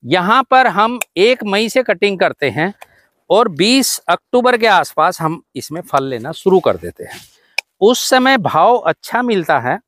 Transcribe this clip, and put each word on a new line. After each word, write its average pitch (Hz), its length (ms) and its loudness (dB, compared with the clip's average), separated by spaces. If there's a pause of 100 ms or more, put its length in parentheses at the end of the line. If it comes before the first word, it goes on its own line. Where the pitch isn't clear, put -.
यहाँ 180 380 2
पर 262 260 4
हम 220 300 0 (200)
एक 233 260 2
मई 208 240 -2
से 254 140 -2
कटिंग 202 360 -2
करते 156 320 -2
हैं 156 220 -4 (580)
और 220 200 4
बीस 220 480 0 (100)
अक्टूबर 247 480 0
के 226 100 0
आसपास 175 540 0
हम 165 200 -4 (160)
इसमें 143 260 -10
फल 135 220 -2
लेना 131 280 -8
शुरू 185 280 2
कर 104 160 0
देते 85 280 -12
हैं। - 160 -18 (600)
उस 233 280 2
समय 262 300 2
भाव 175 400 2
अच्छा - 440 -4
मिलता 185 380 0
है 127 280 -4